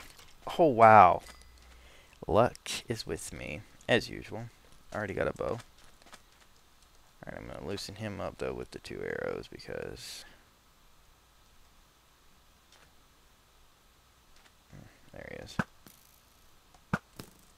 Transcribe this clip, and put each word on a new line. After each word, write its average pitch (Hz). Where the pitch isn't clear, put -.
Oh, 180
wow. 110
Luck -
is 117
with -
me, 71
as 117
usual. 101
I -
already 101
got -
a -
bow. -
All -
right, -
I'm 55
gonna 65
loosen 101
him 101
up, 90
though, 65
with 62
the -
two 50
arrows 50
because... -
There -
he -
is. -